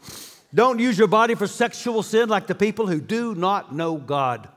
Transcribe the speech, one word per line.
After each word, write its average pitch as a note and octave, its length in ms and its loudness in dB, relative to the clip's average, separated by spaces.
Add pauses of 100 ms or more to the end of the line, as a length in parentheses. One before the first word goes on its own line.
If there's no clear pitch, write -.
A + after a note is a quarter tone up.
(560)
Don't A#3 240 4
use A#3+ 180 2
your G#3 120 6
body A3 260 4
for G3 120 -4
sexual A#3 560 -2
sin A3+ 260 2
like G3 180 0
the F3+ 80 -2
people G#3 320 0
who E3 140 -2
do A3+ 340 -4
not F3+ 400 -2
know E3 220 -4
God. C3 600 -4